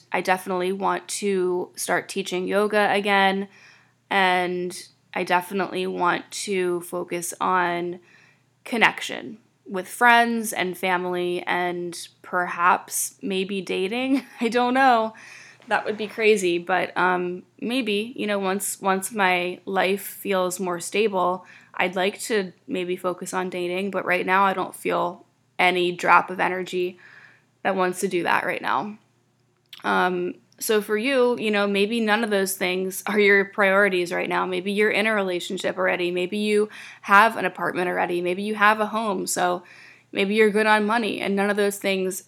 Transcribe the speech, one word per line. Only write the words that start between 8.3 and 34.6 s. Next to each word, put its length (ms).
connection 760
with 220
friends 640
and 240
family 720
and 500
perhaps 1000
maybe 400
dating. 720
<laughs> 80
I 100
don't 260
know. 400
That 160
would 140
be 100
crazy, 520
but, 380
um, 460
maybe, 560
you 100
know, 140
once, 400
once 320
my 540
life 360
feels 600
more 180
stable, 640
I'd 240
like 240
to 320
maybe 280
focus 380
on 160
dating, 420
but 140
right 200
now 200
I 80
don't 200
feel 520
any 320
drop 380
of 100
energy 580
that 120
wants 240
to 80
do 160
that 220
right 160
now. 360
Um, 520
so 240
for 160
you, 400
you 140
know, 160
maybe 320
none 240
of 60
those 240
things 520
are 140
your 260
priorities 680
right 160
now. 160
Maybe 260